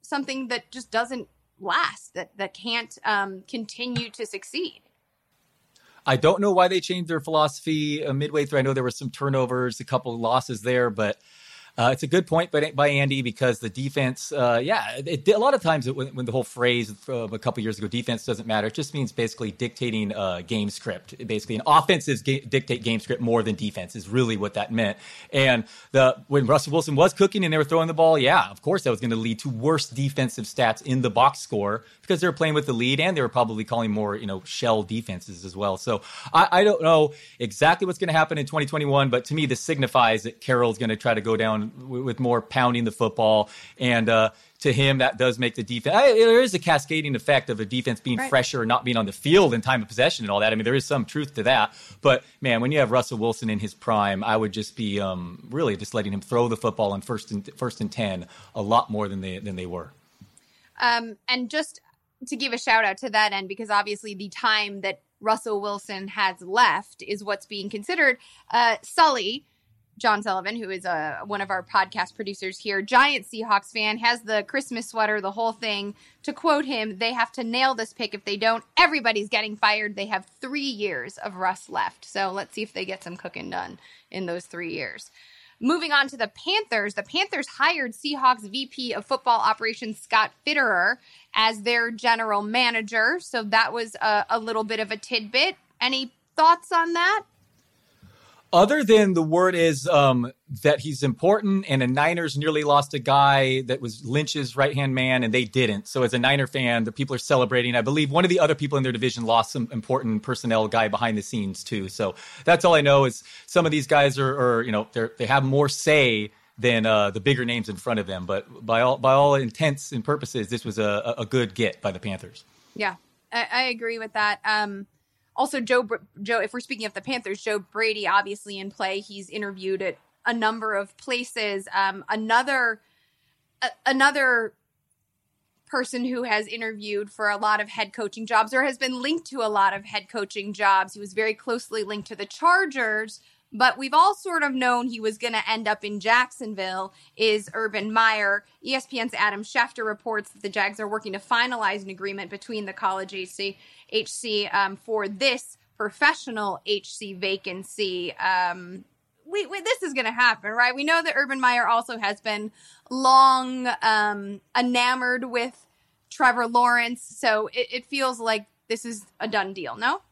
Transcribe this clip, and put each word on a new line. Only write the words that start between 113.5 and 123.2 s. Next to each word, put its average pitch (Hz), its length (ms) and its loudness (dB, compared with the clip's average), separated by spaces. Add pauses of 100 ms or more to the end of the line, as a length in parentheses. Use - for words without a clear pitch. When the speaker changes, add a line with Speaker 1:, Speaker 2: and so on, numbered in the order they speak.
Speaker 2:
of 156 80 2
these 151 140 0
guys 143 320 4
are, 139 200 0
are, 123 240 2
you 123 80 -4
know, 107 220 0
they're, 113 240 -2
they 123 80 -2
have 135 200 4
more 139 260 2
say 123 600 2 (280)
than, 113 260 2
uh, 104 260 4
the 92 100 -6
bigger 131 260 2
names 117 240 -4
in 98 60 -8
front 110 240 -2
of 95 60 -4
them. 92 200 -8
But 98 400 -8
by 113 160 2
all, 127 160 2
by 131 160 4
all 143 200 6
intents 139 580 0
and 120 120 -6
purposes, 127 440 -4
this 117 140 -6
was 104 160 -6
a, 107 380 0
a, 117 60 -6
a - 20 -4
good 120 300 -2
get 113 260 -2
by 101 100 -2
the 92 100 -10
Panthers. 95 440 -10 (320)
Speaker 1:
Yeah, 196 200 -4 (360)